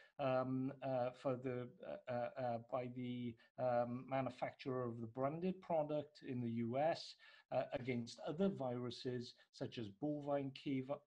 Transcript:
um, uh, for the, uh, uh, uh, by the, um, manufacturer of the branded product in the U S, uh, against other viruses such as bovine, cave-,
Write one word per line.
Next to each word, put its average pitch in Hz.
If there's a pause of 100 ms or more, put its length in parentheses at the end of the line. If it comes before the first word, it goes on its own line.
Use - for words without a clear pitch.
(200)
um, 131 (120)
uh, 127 (120)
for 131
the, 123 (180)
uh, -
uh, 120 (120)
uh, 120 (140)
by 127
the, 123 (220)
um, 123
manufacturer 127
of 117
the 117
branded 156
product 151
in 127
the 117 (160)
U 120
S, 156 (360)
uh, 131 (100)
against 120
other 175
viruses 123 (200)
such -
as 107 (120)
bovine, 143
cave-, 135 (160)